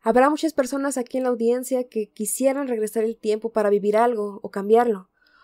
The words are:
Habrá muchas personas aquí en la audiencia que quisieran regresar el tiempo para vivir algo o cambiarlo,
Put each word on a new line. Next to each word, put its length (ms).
Habrá 280
muchas 240
personas 460
aquí 180
en 60
la 80
audiencia 580
que 220
quisieran 560
regresar 380
el 120
tiempo 360
para 180
vivir 260
algo 460
o 80
cambiarlo, 600